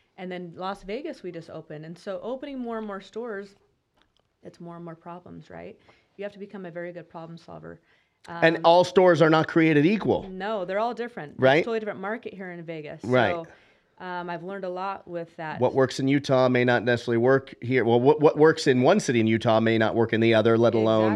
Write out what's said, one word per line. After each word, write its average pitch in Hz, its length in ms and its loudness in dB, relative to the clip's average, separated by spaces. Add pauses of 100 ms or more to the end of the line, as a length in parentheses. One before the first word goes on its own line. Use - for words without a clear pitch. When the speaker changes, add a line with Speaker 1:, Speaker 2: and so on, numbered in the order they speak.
(160)
Speaker 1:
And 185 160 -12
then 180 240 -12
Las 190 260 -10
Vegas 262 400 -12
we 180 100 -12
just 165 180 -16
opened. 156 340 -16
And 165 140 -16
so 185 240 -12
opening 262 360 -12
more 233 200 -8
and 220 80 -8
more 196 140 -10
stores, 202 540 -12 (880)
it's - 180 -20
more 170 160 -16
and 170 80 -16
more 165 120 -16
problems, 170 540 -20
right? 175 280 -18 (380)
You 196 80 -12
have 202 80 -12
to 202 80 -20
become 202 260 -16
a 170 60 -14
very 175 200 -12
good 165 160 -18
problem 165 300 -18
solver. 165 400 -18 (500)
Speaker 2:
And 165 280 0
Speaker 1:
Um, 165 80 -8
Speaker 2:
all 170 180 8
stores 175 400 4
are 156 80 6
not 160 160 4
created 160 400 4
equal. 185 420 0
Speaker 1:
No, 190 360 -6
they're 190 160 -4
all 233 120 -4
different. 208 420 -12
It's - 60 -12
Speaker 2:
Right. 131 180 6
Speaker 1:
a - 20 4
totally 226 180 -4
different 208 220 -10
market 220 340 -10
here 185 160 -14
in 175 140 -14
Vegas. 156 400 -14
Speaker 2:
Right. 120 260 2 (680)
Speaker 1:
So, 185 40 -14
um, 175 240 -10
I've 170 140 -10
learned 190 220 -10
a 185 40 -8
lot 190 400 -10
with 170 280 -12
that. 156 240 -10
Speaker 2:
What 120 140 0
works 135 260 0
in 135 80 0
Utah 135 400 2
may 123 160 2
not 120 200 2
necessarily 120 340 0
work 131 440 2
here. 120 220 0
Well, 117 160 4
what, 151 200 4
what 156 160 4
works 156 300 4
in 127 160 4
one 180 180 4
city 117 200 0
in 110 80 2
Utah 113 320 2
may 113 180 2
not 107 160 0
work 113 180 0
in 113 80 0
the 113 140 4
other, 110 240 4
let 113 160 4
alone 110 420 2